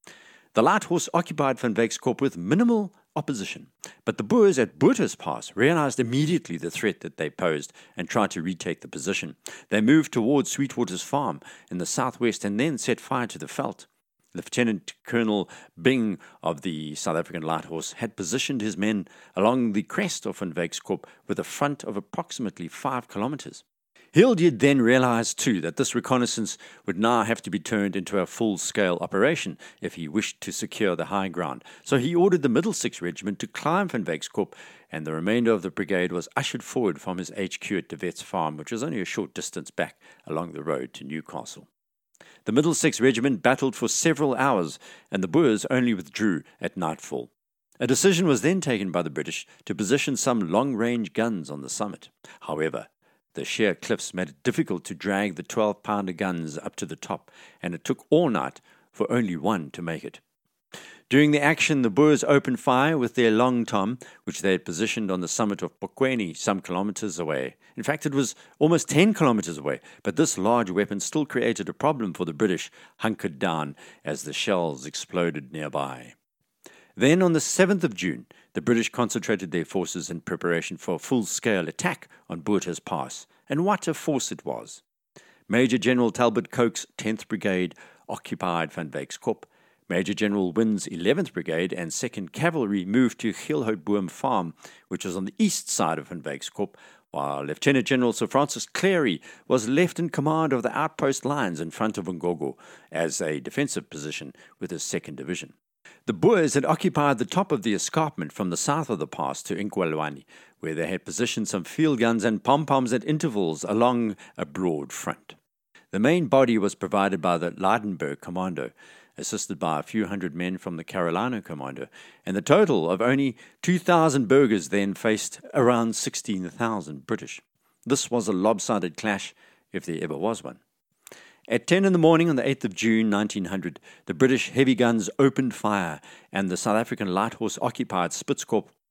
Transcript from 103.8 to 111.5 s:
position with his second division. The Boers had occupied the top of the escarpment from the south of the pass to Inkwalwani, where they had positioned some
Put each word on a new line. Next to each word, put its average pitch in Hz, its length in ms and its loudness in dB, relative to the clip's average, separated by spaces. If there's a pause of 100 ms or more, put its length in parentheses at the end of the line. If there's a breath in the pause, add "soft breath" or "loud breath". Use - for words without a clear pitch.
position 73 440 -10 (260 loud breath)
with 90 120 -8
his 82 120 -8
second 82 320 -8
division. 73 380 -8 (520 loud breath)
The 113 80 -2
Boers 160 400 4
had 139 100 2
occupied 147 540 2
the 117 80 -2
top - 260 0
of 113 120 -2
the 110 100 0
escarpment 147 580 -2
from 95 180 -4
the 85 80 -4
south 143 320 -2
of 98 100 -2
the 76 80 -4
pass - 360 -6
to 92 120 -6
Inkwalwani, 78 680 -4 (380 loud breath)
where 80 120 -4
they 80 140 -4
had 90 180 -6
positioned 117 440 -4
some 92 160 -4